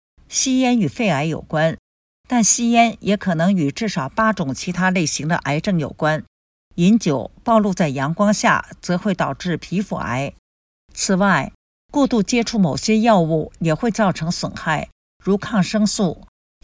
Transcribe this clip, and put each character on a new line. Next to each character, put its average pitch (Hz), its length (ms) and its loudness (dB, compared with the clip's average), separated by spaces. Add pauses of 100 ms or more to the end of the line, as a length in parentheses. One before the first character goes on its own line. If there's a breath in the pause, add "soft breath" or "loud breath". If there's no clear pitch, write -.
(280)
吸 262 300 0
烟 247 200 2
与 185 100 0
肺 220 200 -2
癌 147 160 0
有 160 160 -4
关， 160 380 -2 (500)
但 240 160 2
吸 233 280 2
烟 233 280 4
也 - 160 0
可 190 200 -2
能 175 180 2
与 151 160 2
至 220 180 -4
少 139 220 -4
八 220 220 2
种 151 200 -4
其 190 200 -6
他 185 180 0
类 180 160 0
型 143 200 -4
的 165 100 0
癌 147 240 -2
症 185 180 0
有 139 100 -2
关。 156 340 -2 (520)
饮 190 240 4
酒、 139 320 -2 (120)
暴 226 160 2
露 202 140 2
在 175 160 0
阳 139 240 -2
光 208 220 2
下 180 340 0 (140)
则 180 160 -2
会 196 160 -2
导 139 180 -4
致 160 240 -6
皮 - 240 -6
肤 - 160 -8
癌。 131 380 -6 (580)
此 - 240 -2
外， 180 340 2 (400)
过 285 160 2
度 226 160 2
接 233 220 0
触 - 140 -4
某 151 180 2
些 220 240 2
药 214 220 4
物 156 380 -2
也 165 120 0
会 233 180 -2
造 196 220 0
成 160 180 -4
损 - 240 -8
害， - 360 -6 (340)
如 202 140 0
抗 196 240 -2
生 214 240 0
素， - 400 -2 (380)